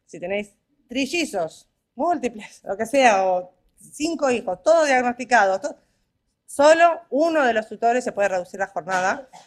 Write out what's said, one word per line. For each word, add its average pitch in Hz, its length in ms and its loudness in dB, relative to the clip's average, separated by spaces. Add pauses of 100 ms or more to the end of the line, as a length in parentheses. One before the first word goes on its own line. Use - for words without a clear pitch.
si 170 140 -18
tenéis 202 340 -6 (380)
trillizos, 254 760 -6 (240)
múltiples, 247 680 -6
lo 196 120 -6
que 220 80 -4
sea, 220 420 4
o 180 280 -2 (220)
cinco 294 540 -4
hijos, 202 320 -4
todos 320 240 4
diagnosticados, 240 760 2
to-, 302 140 -8 (680)
solo 330 640 4
uno 302 380 0
de 226 80 2
los 214 120 -4
tutores 233 380 -2
se 247 80 -6
puede 202 160 0
reducir 185 320 -6
la 190 60 -4
jornada 185 600 -4 (200)